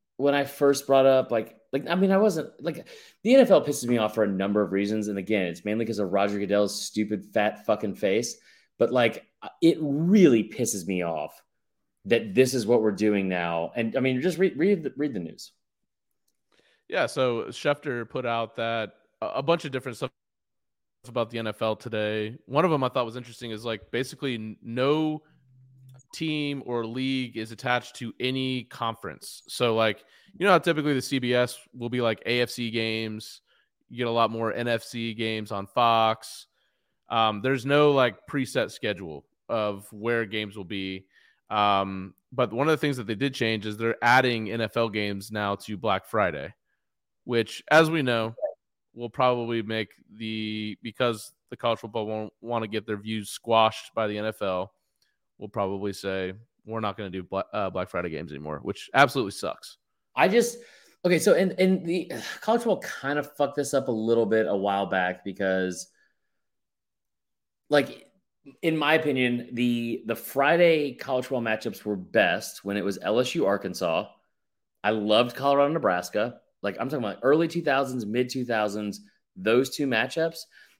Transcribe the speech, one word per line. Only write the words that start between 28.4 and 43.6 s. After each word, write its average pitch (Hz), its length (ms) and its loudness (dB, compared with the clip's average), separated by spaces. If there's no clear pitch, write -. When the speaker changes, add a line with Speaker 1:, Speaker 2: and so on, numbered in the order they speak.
Speaker 2:
conference. - 840 -10
So, 117 300 0
like, 110 260 2
you 170 80 -4
know 202 60 6
how 175 80 8
typically 151 360 2
the 127 80 0
C 135 180 -2
B 123 140 0
S 123 220 2
will 120 160 -8
be, 123 120 -2
like, 113 260 0
A 120 140 2
F 117 100 0
C 120 200 -6
games, 110 720 -4
you 120 100 -16
get 120 100 0
a - 20 0
lot 117 200 4
more 113 220 -2
N 120 140 -4
F 117 160 0
C 117 320 -8
games 110 380 -4
on 98 160 -6
Fox. 113 800 2
Um, 110 320 0
there's 127 220 0
no, 147 280 4
like, 127 360 2
preset 127 440 -2
schedule 90 520 -6
of 104 440 -4
where 113 320 -2
games 104 320 -8
will 98 80 -10
be. 95 420 -8
Um, 98 640 2
but 120 200 -2
one 131 140 0
of 160 60 4
the 147 60 2
things 143 180 -2
that 110 100 -10
they 110 80 -4
did 135 180 -2
change 110 320 -2